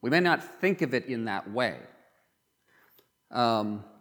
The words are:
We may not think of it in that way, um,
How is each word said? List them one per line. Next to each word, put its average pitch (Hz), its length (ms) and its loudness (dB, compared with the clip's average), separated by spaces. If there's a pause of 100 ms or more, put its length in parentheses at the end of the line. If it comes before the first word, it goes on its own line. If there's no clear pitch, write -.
We 120 100 -2
may 165 100 4
not 175 400 0
think 185 200 2
of 135 140 0
it 120 120 0
in 117 180 -4
that 98 260 -6
way, 104 280 -2 (1500)
um, 107 500 2 (180)